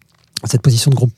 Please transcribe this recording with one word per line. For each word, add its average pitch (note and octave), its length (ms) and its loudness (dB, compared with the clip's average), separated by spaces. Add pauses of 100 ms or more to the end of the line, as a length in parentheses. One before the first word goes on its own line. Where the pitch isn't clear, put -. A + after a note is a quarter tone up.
(460)
cette A2+ 180 -2
position A#2+ 260 2
de C3+ 60 2
groupe A#2 220 0